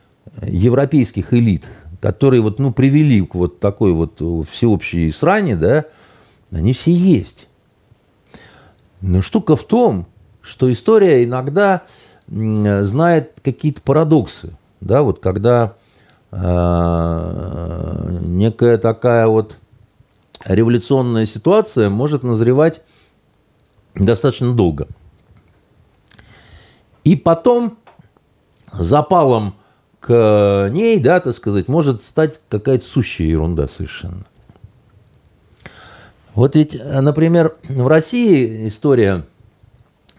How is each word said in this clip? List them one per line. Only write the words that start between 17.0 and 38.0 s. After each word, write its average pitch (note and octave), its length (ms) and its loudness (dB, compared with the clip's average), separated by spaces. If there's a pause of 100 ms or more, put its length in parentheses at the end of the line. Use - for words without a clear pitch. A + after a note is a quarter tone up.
некая G#2+ 560 2
такая A#2 500 0
вот A2 280 0 (880)
революционная A#2 840 0
ситуация D3 640 0
может B2+ 320 -4
назревать B2+ 580 0 (1120)
достаточно A#2 600 0
долго. E2 320 0 (2250)
И E3 120 4
потом A#3 640 0 (960)
запалом A#2+ 800 0 (460)
к G#2 720 2
ней, G#3+ 280 0
да, D#3 200 2
так C3 160 -4
сказать, G2+ 320 -4
может C#3 340 0
стать D#3 380 -4 (100)
какая-то A#2+ 340 -2
сущая - 440 -4
ерунда D#2 400 -2
совершенно. F2 560 -14 (2000)
Вот B2+ 220 2
ведь, D3+ 180 2
э, C#3 280 -6
например, D#3+ 540 2 (140)
в C3 180 -2
России D3+ 800 0